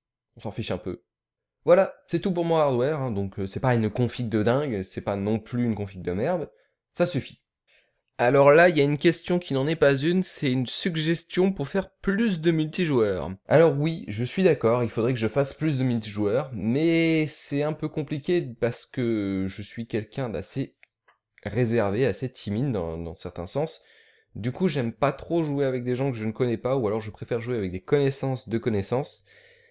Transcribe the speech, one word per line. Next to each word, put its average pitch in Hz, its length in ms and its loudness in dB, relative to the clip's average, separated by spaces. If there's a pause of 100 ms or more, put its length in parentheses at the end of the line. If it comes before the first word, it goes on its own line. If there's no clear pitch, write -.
(360)
on - 40 -20
s'en 110 100 -8
fiche 107 200 -8
un 98 60 -2
peu. - 260 -8 (600)
Voilà, 180 300 4 (120)
c'est 170 140 -2
tout 202 100 -2
pour 170 140 -2
mon 165 140 2
hardware, 143 420 2
hein, 131 100 -4
donc, 98 280 -4
euh, 98 80 -4
c'est - 140 -8
pas 127 140 2
une 113 140 2
config 120 400 -2
de 107 140 2
dingue, 117 400 0
c'est - 180 -8
pas 101 160 -2
non 104 220 0
plus 120 260 -4
une 117 100 0
config 98 280 -8
de 87 100 -4
merde, 143 400 -4 (400)
ça 170 140 0
suffit. - 360 -6 (760)
Alors 139 340 8
là, 170 160 10
il 165 80 2
y 143 60 4
a - 20 6
une 147 140 2
question 170 400 2
qui 175 160 -4
n'en 135 120 0
est 160 100 0
pas 139 200 6
une, 175 260 2
c'est 143 300 -2
une 127 140 0
suggestion 165 840 0
pour 147 180 -6
faire 190 200 -4 (140)
plus 196 400 0
de 170 80 4
multijoueurs. 139 800 0 (160)
Alors 143 320 6
oui, 165 300 -2
je 107 160 -4
suis 185 180 -2
d'accord, 123 420 4
il 113 60 -2
faudrait 123 240 0
que 110 60 -6
je 110 60 0
fasse 139 280 -2
plus 147 240 -2
de 131 60 0
multijoueurs, 110 680 -2
mais 156 760 2
c'est - 340 -4
un 151 100 -2
peu 151 160 -6
compliqué 156 540 -2
parce 117 420 -4
que 101 640 0
je 101 140 -10
suis 113 240 -10
quelqu'un - 420 -6
d'assez - 460 -8 (680)
réservé, 110 640 0
assez 117 220 -4
timide 120 440 -4
dans, 82 260 -4
dans 82 160 -8
certains 87 320 -12
sens. 151 340 -6 (540)
Du 101 160 -6
coup, 180 160 -2
j'aime 135 260 -2
pas 143 200 -2
trop 165 320 -4
jouer 143 200 -2
avec 127 200 -2
des 123 100 0
gens 135 160 -2
que 123 60 -6
je 110 80 -8
ne 110 80 -2
connais 120 240 0
pas, 127 200 -2
ou 117 120 0
alors 110 120 -2
je 107 120 -10
préfère 117 280 -6
jouer 120 160 -4
avec 98 140 -2
des 90 120 -8
connaissances 135 640 0
de 113 100 0
connaissances. 113 680 -2 (460)